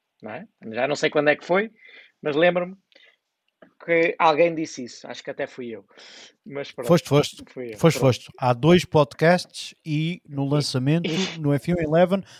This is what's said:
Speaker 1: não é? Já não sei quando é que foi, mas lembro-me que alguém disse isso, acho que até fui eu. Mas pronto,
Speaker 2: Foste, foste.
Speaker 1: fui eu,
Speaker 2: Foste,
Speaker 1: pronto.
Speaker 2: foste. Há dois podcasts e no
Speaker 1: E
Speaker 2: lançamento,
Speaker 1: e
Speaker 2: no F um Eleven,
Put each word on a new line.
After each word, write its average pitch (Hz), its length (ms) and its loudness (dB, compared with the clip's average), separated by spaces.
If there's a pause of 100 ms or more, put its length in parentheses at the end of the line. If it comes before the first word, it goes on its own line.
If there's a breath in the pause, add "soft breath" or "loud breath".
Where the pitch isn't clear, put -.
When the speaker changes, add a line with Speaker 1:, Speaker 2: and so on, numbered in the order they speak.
(200)
Speaker 1:
não 107 120 -14
é? 165 160 -14 (240)
Já 123 160 -2
não 147 80 -2
sei 156 140 0
quando 147 180 2
é 143 80 4
que - 80 -20
foi, 196 260 0 (500 loud breath)
mas 151 140 -4
lembro-me 175 420 0 (1080 soft breath)
que 170 340 2
alguém 165 360 4
disse 151 300 -8
isso, - 220 -16
acho 131 180 -14
que 147 60 -10
até 143 160 -8
fui 127 220 -14
eu. 104 180 -14 (580 loud breath)
Mas 110 260 -12
pronto, 127 160 -10
Speaker 2:
Foste, 127 220 2
foste. - 400 0
Speaker 1:
fui 123 240 -12
eu, 104 60 -14
Speaker 2:
Foste, 165 200 4
Speaker 1:
pronto. 127 160 4
Speaker 2:
foste. - 240 -10
Há 127 140 0
dois 156 320 4
podcasts - 920 0 (100)
e 160 420 -4
no 139 200 -6
Speaker 1:
E 139 40 -4
Speaker 2:
lançamento, 147 600 0
Speaker 1:
e 180 280 -4
Speaker 2:
no 147 160 0
F 156 180 -2
um 175 60 0
Eleven, 175 440 2 (180 loud breath)